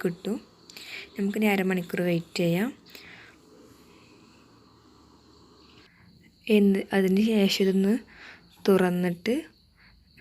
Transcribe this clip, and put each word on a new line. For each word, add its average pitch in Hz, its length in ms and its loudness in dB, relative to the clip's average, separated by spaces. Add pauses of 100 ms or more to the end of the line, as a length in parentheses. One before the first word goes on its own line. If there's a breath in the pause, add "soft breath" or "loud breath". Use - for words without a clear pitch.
കിട്ടും. 185 340 -6 (760 loud breath)
നമുക്കിനി 208 420 -2
അരമണിക്കൂർ 185 560 -2
വെയിറ്റ് 170 320 -4
ചെയ്യാം. 175 260 0 (3750 loud breath)
എന്ത്, 202 340 4 (160)
അതിന് 190 360 2
ശേഷം 196 320 2
ഇതൊന്ന് 190 300 2 (720 loud breath)
തുറന്നിട്ട് 180 680 0 (880 soft breath)